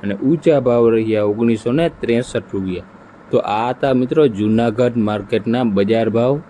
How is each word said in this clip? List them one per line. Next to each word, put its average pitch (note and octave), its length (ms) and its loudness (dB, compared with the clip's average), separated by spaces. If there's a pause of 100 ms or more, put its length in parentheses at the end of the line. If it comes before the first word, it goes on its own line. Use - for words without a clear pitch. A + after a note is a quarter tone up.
અને G2+ 120 -4
ઊંચા D3 460 2
ભાવ A#2+ 280 2
રહ્યા A2 340 0
ઓગણીસો A2 480 0
ને D#3+ 180 0
ત્રેસઠ A#2 640 -4
રૂપિયા. F#2 320 -6 (460)
તો B2 140 2
આ A2+ 280 -2
હતા C3+ 200 -2
મિત્રો C#3 340 2
જૂનાગઢ A2+ 720 0
માર્કેટના G#2+ 680 -2
બજાર A2 460 0
ભાવ. B2 300 0 (100)